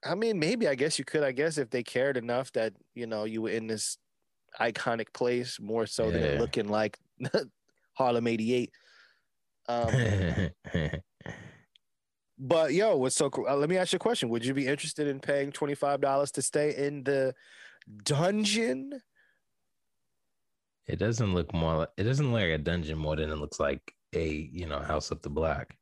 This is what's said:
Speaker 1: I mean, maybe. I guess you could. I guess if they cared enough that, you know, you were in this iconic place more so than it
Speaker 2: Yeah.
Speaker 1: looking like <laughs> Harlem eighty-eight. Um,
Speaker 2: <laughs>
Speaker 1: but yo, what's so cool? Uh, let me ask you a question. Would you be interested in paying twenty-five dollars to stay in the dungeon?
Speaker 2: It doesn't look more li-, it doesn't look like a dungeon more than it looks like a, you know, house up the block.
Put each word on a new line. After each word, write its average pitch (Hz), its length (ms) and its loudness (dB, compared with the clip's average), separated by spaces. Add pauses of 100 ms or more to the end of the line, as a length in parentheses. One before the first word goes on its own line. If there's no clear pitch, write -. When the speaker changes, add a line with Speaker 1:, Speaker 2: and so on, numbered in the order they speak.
Speaker 1:
I 170 100 -2
mean, 214 240 0
maybe. 208 280 2
I 139 80 2
guess 147 220 0
you 139 80 -4
could. 151 180 0
I 135 100 0
guess 151 240 0
if 131 120 -2
they 123 140 -2
cared 135 320 0
enough 120 380 -2
that, 110 200 0 (220)
you 120 100 -6
know, 110 200 -4
you 110 160 -4
were 110 80 -2
in 113 180 -2
this 110 300 -4 (640)
iconic 117 540 -2
place 123 460 0
more 110 260 0
so 110 240 0
than 85 140 2
it 73 120 2
Speaker 2:
Yeah. 73 40 0
Speaker 1:
looking 104 300 0
like 107 280 0 (220)
<laughs> 131 80 -4 (680)
Harlem 120 340 2
eighty-eight. 117 440 2 (960)
Um, 110 840 2 (240)
Speaker 2:
<laughs> 78 160 2 (1500)
Speaker 1:
but 143 340 4
yo, 202 220 6
what's 131 200 2
so 143 140 2
cool? - 180 -4
Uh, 139 100 2
let 147 120 2
me 185 80 2
ask 180 140 0
you 185 60 0
a - 20 0
question. 220 300 0
Would 117 160 -2
you 135 80 0
be 135 140 0
interested 147 400 -2
in 139 120 -2
paying 143 320 0
twenty-five 143 500 -2
dollars 139 300 2
to - 100 -4
stay 151 340 0
in 143 280 -4
the 135 320 2 (680)
dungeon? 214 960 0 (1900)
Speaker 2:
It 90 100 -2
doesn't 107 380 2
look 82 180 0
more 80 280 2
li-, 78 60 0 (100)
it 92 60 -2
doesn't 131 280 0
look 113 100 2
like 87 100 2
a 78 60 2
dungeon 78 400 -2
more 76 180 0
than 78 140 -2
it 78 80 -2
looks 73 220 -8
like 71 340 -2 (200)
a, 82 140 0 (240)
you 87 140 -6
know, 73 140 -4
house 76 320 -2
up 78 100 -8
the - 80 -8
block. 76 520 -2